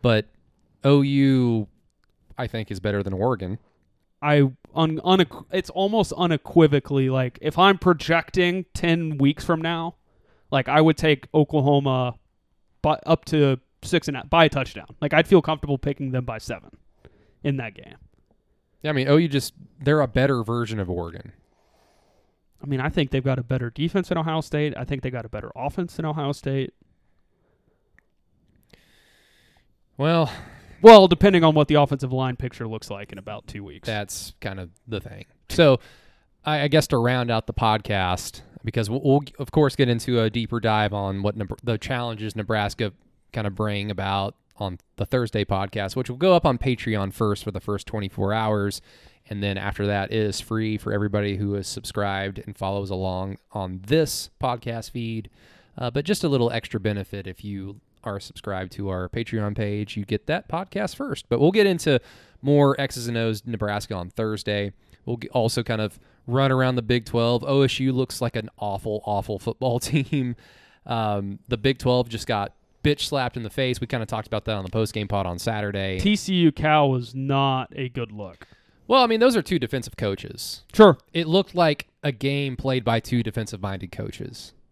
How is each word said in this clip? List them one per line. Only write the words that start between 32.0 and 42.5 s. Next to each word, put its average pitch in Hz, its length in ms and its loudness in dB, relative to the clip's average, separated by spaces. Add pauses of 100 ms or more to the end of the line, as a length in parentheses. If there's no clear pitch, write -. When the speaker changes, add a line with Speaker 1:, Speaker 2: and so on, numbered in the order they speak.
Speaker 2:
line 131 240 -2
picture 123 320 -10
looks 110 220 -10
like 101 200 -12
in 98 60 -16
about 104 300 -14
two 101 180 -14
weeks. 87 220 -14
Speaker 1:
That's 104 560 -8
kind 95 180 -8
of 90 80 -10 (180)
the 110 140 -6
thing. - 240 -16 (240)
So, 143 320 6 (640)
I, 151 180 -2
I 147 60 0
guess 151 200 4
to 135 100 2
round 120 320 0
out 113 160 -2
the - 80 -8
podcast, 104 880 -2 (220)
because 110 260 -4
we'll, 127 120 -2
we'll, 143 200 4 (160)
of 139 120 -10
course, 147 260 2
get 131 120 4
into 120 320 0
a 110 80 2
deeper 117 320 -4
dive 107 320 2
on 98 300 -4
what 104 160 -2
Nebr-, 101 240 -8
the 117 160 -4
challenges 113 580 -6
Nebraska 104 560 -2 (400)